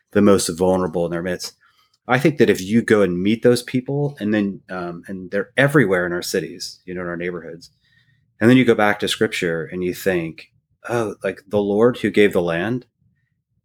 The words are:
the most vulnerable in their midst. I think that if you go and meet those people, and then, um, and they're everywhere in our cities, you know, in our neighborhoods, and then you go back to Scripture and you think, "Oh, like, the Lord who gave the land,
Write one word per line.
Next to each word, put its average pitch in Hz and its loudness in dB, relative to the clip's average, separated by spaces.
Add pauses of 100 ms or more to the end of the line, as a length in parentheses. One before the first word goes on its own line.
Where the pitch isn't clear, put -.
(120)
the 104 4
most 101 4
vulnerable 90 0
in 82 -4
their 85 -6
midst. 90 -8 (540)
I 123 2
think 147 0
that 104 4
if 92 2
you 104 0
go 107 4
and 90 0
meet 113 -2
those 123 2
people, 143 -6
and 104 -4
then, 101 -2 (100)
um, 87 -10
and 92 -12
they're 98 -6
everywhere 127 4
in 87 -4
our 87 -6
cities, 85 -6
you 90 -12
know, 90 -8
in 90 -8
our 87 -8
neighborhoods, 85 -10 (720)
and 113 6
then 127 8
you 127 6
go 113 6
back 104 0
to 98 -2
Scripture 85 -2
and 87 -8
you 90 -4
think, 85 -6 (360)
"Oh, 113 -4
like, 98 -6
the 104 0
Lord 107 2
who 107 0
gave 104 6
the 92 2
land, 90 -4 (800)